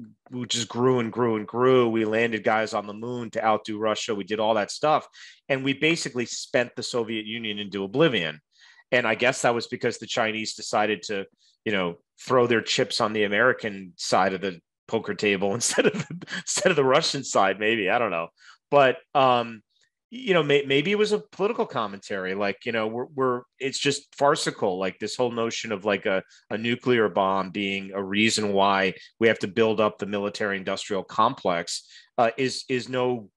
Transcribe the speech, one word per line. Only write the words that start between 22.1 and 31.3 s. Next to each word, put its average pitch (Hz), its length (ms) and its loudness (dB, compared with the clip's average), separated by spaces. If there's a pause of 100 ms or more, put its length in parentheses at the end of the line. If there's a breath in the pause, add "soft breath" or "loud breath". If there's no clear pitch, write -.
like, 101 320 -2
you 120 60 -2
know, 110 140 0
we're, 117 280 -6
we're, 127 280 0 (160)
it's 127 200 -6
just - 360 -2
farcical. 143 640 0
Like, 95 200 -4
this - 180 -8
whole 123 160 0
notion 117 400 -4
of, 98 140 -6
like, 101 180 0
a, 95 180 0 (280 soft breath)
a 107 80 -4
nuclear 117 500 2
bomb 95 420 0
being 98 440 -6
a 101 80 -4
reason 104 500 2
why 98 400 4 (260 loud breath)
we 113 100 4
have 107 100 2
to 107 100 -4
build 110 320 2
up 107 180 0
the 104 60 -8
military 101 540 -4
industrial 95 440 -4
complex, - 840 -2 (300 loud breath)